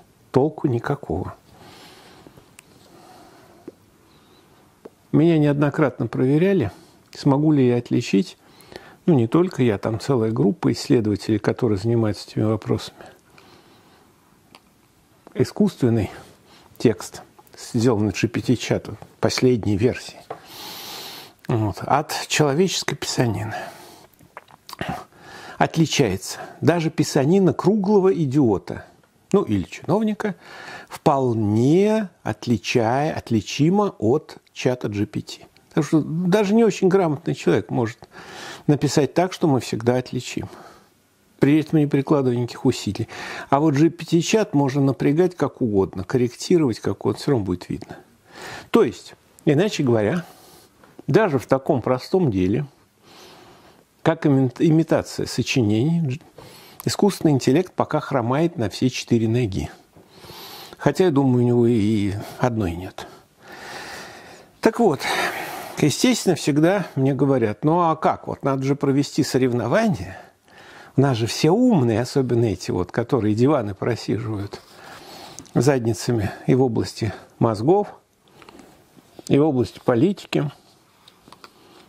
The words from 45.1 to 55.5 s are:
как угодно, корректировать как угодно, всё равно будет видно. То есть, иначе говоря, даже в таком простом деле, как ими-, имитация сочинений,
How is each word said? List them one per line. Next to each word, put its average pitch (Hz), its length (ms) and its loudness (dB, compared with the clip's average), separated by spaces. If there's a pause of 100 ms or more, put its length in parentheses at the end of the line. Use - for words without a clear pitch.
как - 240 -4
угодно, 95 440 0
корректировать 127 760 0
как - 240 -4
угодно, 110 160 -2
всё 147 120 0
равно 110 120 0
будет 90 240 -4
видно. - 300 -10 (720)
То 233 120 6
есть, - 320 -4 (300)
иначе 165 380 2
говоря, 120 420 2 (840)
даже 156 320 2
в - 80 -6
таком 135 360 0
простом 131 480 0
деле, 101 360 0 (1400)
как 165 240 0
ими-, 135 320 4
имитация 151 680 0
сочинений, 123 760 0